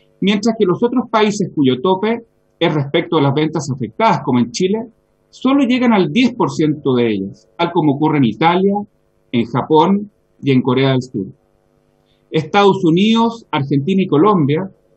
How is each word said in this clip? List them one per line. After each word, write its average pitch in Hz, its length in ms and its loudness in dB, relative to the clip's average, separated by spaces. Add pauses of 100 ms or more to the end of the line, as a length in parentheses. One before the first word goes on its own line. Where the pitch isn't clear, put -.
(220)
mientras 214 360 0
que 208 80 0
los 175 160 0
otros 240 280 -2
países 208 440 0
cuyo 127 280 0
tope 208 420 -2 (360)
es 165 140 0
respecto 160 440 -2
a 151 40 2
las 139 120 2
ventas 151 360 -4
afectadas, 135 540 -2
como 123 160 0
en 117 120 -2
Chile, 190 280 -2 (500)
solo 277 360 0
llegan 240 280 2
al 180 180 2
diez 247 220 2
por 151 160 -2
ciento 147 460 -2
de 120 160 2
ellas, 98 460 -8
tal 170 140 -4
como 156 220 0
ocurre 151 240 -2
en 139 80 2
Italia, 185 500 0 (560)
en 117 140 0
Japón 165 680 0 (320)
y 135 80 0
en 127 100 4
Corea 131 300 2
del 131 100 0
Sur. 101 240 -8 (1040)
Estados 175 560 0
Unidos, 220 640 2
Argentina 147 540 -2
y 180 40 -4
Colombia 165 600 2 (280)